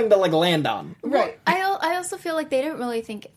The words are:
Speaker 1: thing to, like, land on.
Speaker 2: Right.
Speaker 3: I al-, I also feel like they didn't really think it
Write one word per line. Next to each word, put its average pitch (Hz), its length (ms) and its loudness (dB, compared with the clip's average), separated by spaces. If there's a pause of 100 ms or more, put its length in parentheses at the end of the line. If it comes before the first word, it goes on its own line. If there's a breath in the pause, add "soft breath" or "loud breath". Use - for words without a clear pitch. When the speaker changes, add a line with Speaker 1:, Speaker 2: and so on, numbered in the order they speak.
Speaker 1:
thing 226 100 2
to, 202 60 10
like, 185 140 2
land 160 360 2
on. 98 340 -6
Speaker 2:
Right. - 460 0
Speaker 3:
I 349 120 2
al-, 392 220 0
I 330 140 0
also 359 220 -6
feel 339 180 -6
like 311 140 -4
they 262 120 2
didn't 311 180 -4
really 233 220 -4
think 220 240 -12
it - 120 -20